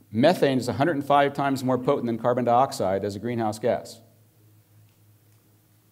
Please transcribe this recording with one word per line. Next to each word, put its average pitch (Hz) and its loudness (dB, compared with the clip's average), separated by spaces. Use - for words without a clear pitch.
methane 139 2
is 123 -2
a 110 -4
hundred 139 0
and 139 -4
five 143 4
times 139 -2
more 127 0
potent 127 -2
than 117 -2
carbon 120 0
dioxide 117 2
as 104 -6
a - -10
greenhouse 113 -4
gas. - -4